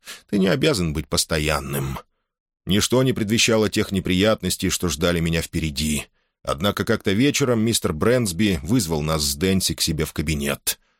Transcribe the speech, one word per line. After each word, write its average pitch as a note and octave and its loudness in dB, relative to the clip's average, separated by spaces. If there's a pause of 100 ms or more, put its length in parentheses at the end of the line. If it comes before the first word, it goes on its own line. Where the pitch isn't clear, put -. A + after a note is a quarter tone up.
(280)
Ты G#3 0
не F#3+ 2
обязан C3 0
быть D2+ -4
постоянным. C#2+ -2 (680)
Ничто G#2 2
не C3 2
предвещало A2 2
тех G2+ -2
неприятностей, F#2 0
что - -2
ждали E2+ 2
меня E2 0
впереди. D#2 -4 (360)
Однако F2+ -2
как-то G#2+ 0
вечером B2 2
мистер G#2+ 0
Брэнсби G2 2
вызвал E2 0
нас D#2 0
с C#2+ -2
Дэнси F#2 0
к - -10
себе D#2 -2
в - -8
кабинет. C#2+ -4 (220)